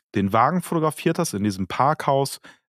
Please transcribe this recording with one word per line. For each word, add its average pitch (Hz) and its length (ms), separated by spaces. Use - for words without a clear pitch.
den 98 180
Wagen 143 280
fotografiert 165 580
hast 170 140
in 101 100
diesem 95 240
Parkhaus, 139 720